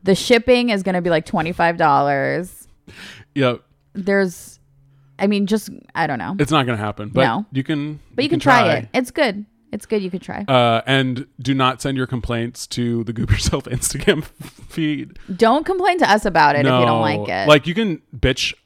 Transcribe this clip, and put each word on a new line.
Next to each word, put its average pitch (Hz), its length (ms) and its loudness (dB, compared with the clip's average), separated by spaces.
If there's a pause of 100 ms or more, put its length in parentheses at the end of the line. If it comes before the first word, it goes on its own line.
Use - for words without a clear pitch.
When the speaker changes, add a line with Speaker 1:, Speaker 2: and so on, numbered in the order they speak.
Speaker 1:
The 190 120 4
shipping 240 560 2
is 202 120 -2
gonna 180 200 -2
be, 175 80 0
like, 160 160 0
twenty-five 170 500 -2
dollars. 143 880 0 (680)
Speaker 2:
Yep. 127 260 0 (340)
Speaker 1:
There's, 196 640 -2 (600)
I 196 80 0
mean, 202 200 0
just, 208 240 -2 (240)
I 160 120 -2
don't 139 120 -4
know. 104 200 -8
Speaker 2:
It's 143 120 0
not 147 160 4
gonna 120 120 -2
happen, 104 320 -6
but 120 140 2
Speaker 1:
No. 123 280 -2
Speaker 2:
you 135 100 -4
can, 151 380 -4 (140)
Speaker 1:
But 247 80 -2
you 294 40 0
Speaker 2:
you - 40 -2
Speaker 1:
can 320 100 0
Speaker 2:
can - 0 -
Speaker 1:
try 254 220 4
Speaker 2:
try. 160 140 2
Speaker 1:
it. - 180 -8
It's 247 160 -2
good. 208 340 -2 (260)
It's - 160 -10
good. 214 160 -2
You 185 80 -6
could 180 100 -8
try. - 260 -10
Speaker 2:
Uh, 120 380 2
and 131 420 0 (140)
do 131 140 -2
not 131 260 0
send 139 160 -4
your 131 100 -2
complaints 120 600 -6
to 120 380 -4
the 113 100 -8
Goop 120 160 -4
Yourself 135 340 0
<laughs> - 60 -12
Instagram 139 520 -2 (460)
feed. 147 500 -6 (160)
Speaker 1:
Don't 226 300 4
complain 359 360 0
to 247 100 2
us 214 160 4
about 156 300 4
it 143 40 2
if 143 60 2
you 131 40 4
don't 123 160 4
Speaker 2:
No. 117 140 2
Speaker 1:
like 104 260 -2
it. 98 220 -2
Speaker 2:
Like, 147 180 6
you 170 80 -4
can 196 280 -2 (120)
bitch - 380 -2 (140)